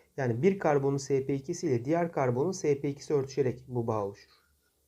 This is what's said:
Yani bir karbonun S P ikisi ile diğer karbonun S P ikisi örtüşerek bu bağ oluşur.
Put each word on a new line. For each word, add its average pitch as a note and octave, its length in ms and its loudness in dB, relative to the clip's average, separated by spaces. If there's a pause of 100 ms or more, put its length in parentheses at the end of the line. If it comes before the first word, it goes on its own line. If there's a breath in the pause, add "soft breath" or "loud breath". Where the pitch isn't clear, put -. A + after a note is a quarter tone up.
(180 soft breath)
Yani B2 240 0
bir G3 180 4
karbonun C#3+ 380 2
S C#3 280 0
P C#3 100 0
ikisi E3+ 320 -4
ile A#2+ 180 0
diğer E3+ 260 0
karbonun C#3 400 0
S D3+ 300 0
P D3 80 -2
ikisi - 240 -6
örtüşerek C3 540 0
bu B2 200 -2
bağ G#2+ 180 0
oluşur. - 260 -10 (560)